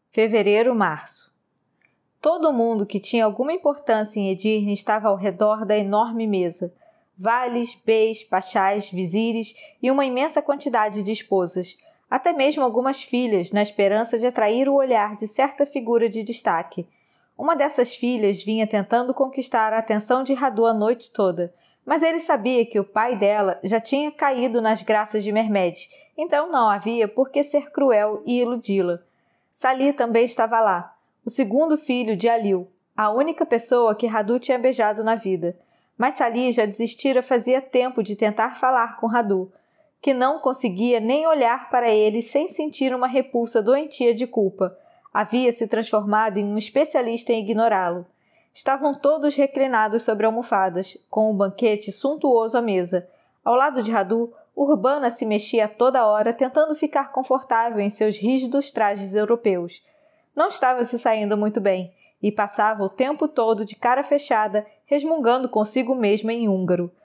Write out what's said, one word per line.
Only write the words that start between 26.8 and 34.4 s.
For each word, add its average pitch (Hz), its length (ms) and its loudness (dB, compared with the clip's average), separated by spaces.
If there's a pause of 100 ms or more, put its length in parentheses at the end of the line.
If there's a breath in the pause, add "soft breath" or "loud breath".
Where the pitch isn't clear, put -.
por 262 220 0
que 285 120 0
ser 285 300 -2
cruel 214 520 2
e 247 160 0
iludi-la. 196 600 0 (520)
Sali 262 400 2
também 233 320 2
estava 233 360 0
lá, 185 360 0 (280)
o 226 60 -6
segundo 269 460 2
filho 247 400 -2
de 190 120 0
Alil, 202 420 0 (260)
a 214 140 2
única 302 340 0
pessoa 240 520 2
que 226 100 -2
Radu 220 320 0
tinha 254 200 0